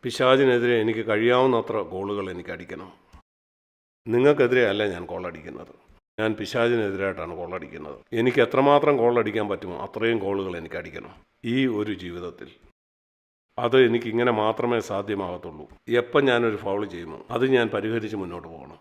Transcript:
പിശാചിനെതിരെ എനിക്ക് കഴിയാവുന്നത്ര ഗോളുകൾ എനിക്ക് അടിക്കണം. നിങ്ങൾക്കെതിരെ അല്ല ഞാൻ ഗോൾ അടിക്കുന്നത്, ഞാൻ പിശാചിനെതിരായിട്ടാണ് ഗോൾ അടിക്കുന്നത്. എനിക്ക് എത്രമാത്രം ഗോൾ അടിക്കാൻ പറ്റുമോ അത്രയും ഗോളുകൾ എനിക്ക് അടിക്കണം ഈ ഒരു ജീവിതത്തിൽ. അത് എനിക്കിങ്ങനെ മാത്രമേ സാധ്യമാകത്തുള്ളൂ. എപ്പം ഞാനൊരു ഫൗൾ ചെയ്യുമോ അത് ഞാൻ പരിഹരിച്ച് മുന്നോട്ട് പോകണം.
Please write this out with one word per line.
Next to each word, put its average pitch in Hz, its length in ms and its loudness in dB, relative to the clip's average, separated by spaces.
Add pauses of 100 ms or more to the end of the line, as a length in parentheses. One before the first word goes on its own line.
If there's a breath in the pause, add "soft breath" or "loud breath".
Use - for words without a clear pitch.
പിശാചിനെതിരെ 127 760 4
എനിക്ക് 110 280 -2
കഴിയാവുന്നത്ര 117 720 2
ഗോളുകൾ 98 500 -6
എനിക്ക് 90 200 -12
അടിക്കണം. 87 400 -12 (1160)
നിങ്ങൾക്കെതിരെ 127 640 4
അല്ല 101 180 0
ഞാൻ 87 200 -6
ഗോൾ 90 200 -8
അടിക്കുന്നത്, 80 480 -14 (460)
ഞാൻ 110 140 0
പിശാചിനെതിരായിട്ടാണ് 98 1000 -2
ഗോൾ 90 180 -8
അടിക്കുന്നത്. 73 440 -12 (140)
എനിക്ക് 123 280 2
എത്രമാത്രം 143 560 6
ഗോൾ 120 220 4
അടിക്കാൻ 107 300 0
പറ്റുമോ 92 360 -6
അത്രയും 113 340 -2
ഗോളുകൾ 95 380 -4
എനിക്ക് 80 200 -10
അടിക്കണം - 380 -12 (300)
ഈ 127 220 0
ഒരു 107 280 -2
ജീവിതത്തിൽ. 87 560 -12 (1080)
അത് 120 280 4
എനിക്കിങ്ങനെ 117 460 2
മാത്രമേ 113 480 0
സാധ്യമാകത്തുള്ളൂ. 92 880 -6 (220)
എപ്പം 123 360 2
ഞാനൊരു 117 320 2
ഫൗൾ 101 300 -4
ചെയ്യുമോ 85 440 -12
അത് 120 160 0
ഞാൻ 120 220 4
പരിഹരിച്ച് 110 480 -4
മുന്നോട്ട് 87 320 -10
പോകണം. 73 320 -20